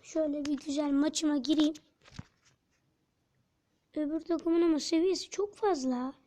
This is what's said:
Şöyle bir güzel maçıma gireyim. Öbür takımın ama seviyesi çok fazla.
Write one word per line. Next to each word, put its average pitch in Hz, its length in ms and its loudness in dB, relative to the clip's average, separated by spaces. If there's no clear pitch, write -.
Şöyle 302 420 -2
bir 294 120 -2
güzel 285 340 -2
maçıma 294 460 2
gireyim. 302 360 2
Öbür 302 240 -2
takımın 330 420 0
ama 320 180 4
seviyesi 339 500 0
çok 403 260 -4
fazla. 262 580 -2